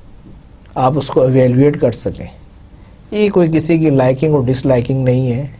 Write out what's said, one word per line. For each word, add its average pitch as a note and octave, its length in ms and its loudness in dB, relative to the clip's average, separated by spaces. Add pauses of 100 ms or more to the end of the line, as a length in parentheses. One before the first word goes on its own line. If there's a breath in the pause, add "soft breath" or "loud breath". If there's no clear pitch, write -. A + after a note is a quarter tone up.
(760)
आप C3+ 200 0
उसको C#3 280 0
evaluate B2+ 520 2
कर C3+ 160 0
सकें। - 360 -10 (840 soft breath)
ये G#3 160 0
कोई F#3 200 2
किसी D#3+ 300 0
की D#3 120 2
liking C3+ 440 0
और C#3 100 2
disliking C3 600 0
नहीं B2+ 260 0
है C3 300 -6